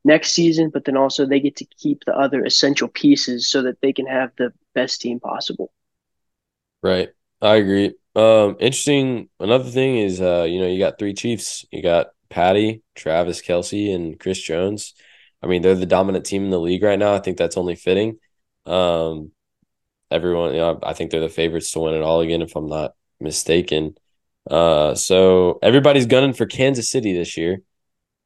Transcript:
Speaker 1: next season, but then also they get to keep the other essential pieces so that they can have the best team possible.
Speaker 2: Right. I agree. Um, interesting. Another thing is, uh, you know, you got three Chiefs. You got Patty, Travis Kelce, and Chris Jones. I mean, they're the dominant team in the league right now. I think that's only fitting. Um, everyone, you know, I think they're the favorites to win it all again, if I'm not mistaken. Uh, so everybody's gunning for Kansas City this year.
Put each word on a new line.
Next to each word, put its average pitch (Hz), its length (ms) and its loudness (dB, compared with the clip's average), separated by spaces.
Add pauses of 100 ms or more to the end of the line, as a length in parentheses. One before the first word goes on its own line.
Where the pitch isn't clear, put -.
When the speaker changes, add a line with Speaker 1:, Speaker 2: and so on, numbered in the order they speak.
Speaker 1:
next 156 260 4
season, 165 380 2
but 147 160 -8
then 135 100 0
also 135 300 2
they 135 160 2
get 139 160 -2
to - 80 -16
keep - 400 -6
the - 120 -2
other 135 280 0
essential 139 420 0
pieces 131 640 0
so 135 140 0
that 123 180 -4
they 139 100 2
can 135 140 -4
have 131 320 -4
the 123 160 -4 (200)
best 127 280 -4
team 120 180 -6
possible. - 540 -8 (1080)
Speaker 2:
Right. 92 280 0 (320)
I 107 160 6
agree. 98 360 2 (220)
Um, 107 440 6
interesting. 131 720 0 (100)
Another 123 300 0
thing 131 280 0
is, 95 220 -2
uh, 87 300 0
you 90 100 -4
know, 95 80 -2
you 92 120 -2
got 95 180 -2
three 101 160 -6
Chiefs. - 580 -8
You - 120 -12
got 85 240 2 (220)
Patty, 104 520 0 (140)
Travis 85 480 -4
Kelce, 98 500 -4
and 85 260 -8
Chris 92 220 -6
Jones. 95 540 -6 (480)
I - 20 -12
mean, 90 160 0
they're 92 140 4
the 92 100 -2
dominant 92 400 0
team 98 200 -4
in 98 40 -4
the 92 100 0
league 87 220 -2
right 101 160 2
now. 104 160 2
I 98 60 0
think 92 180 -6
that's 85 200 -2
only 87 180 -4
fitting. 104 420 -2 (480)
Um, 82 680 -2 (760)
everyone, 85 440 -2
you 80 60 -2
know, 82 220 0
I 78 120 -6
think 80 180 -8
they're 80 100 -2
the 80 80 -4
favorites 82 420 -4
to - 80 -6
win 80 140 -2
it 80 80 -2
all 80 200 2
again, 82 200 -2
if 80 140 -10
I'm 78 120 -6
not 76 260 -6 (260)
mistaken. 78 760 -2 (540)
Uh, 76 460 2
so 92 640 4
everybody's 135 460 4
gunning 131 260 4
for 113 140 -2
Kansas 131 420 -2
City 107 240 -2
this 87 240 -4
year. 87 240 -4 (640)